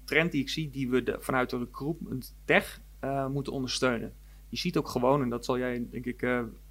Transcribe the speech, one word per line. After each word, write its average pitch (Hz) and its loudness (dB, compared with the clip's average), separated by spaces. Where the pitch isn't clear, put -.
trend 160 2
die 143 2
ik - -2
zie, 156 -2
die 131 -4
we 123 4
de, 110 0
vanuit 127 0
de 127 -2
recruitment 131 -6
tech, 190 2
eh, 135 -2
moeten 139 -2
ondersteunen. 123 0
Je 120 -6
ziet - 0
ook 151 0
gewoon, 131 4
en 123 2
dat 120 -4
zal 127 2
jij 123 -2
denk 123 -6
ik, 120 -4
eh, 123 2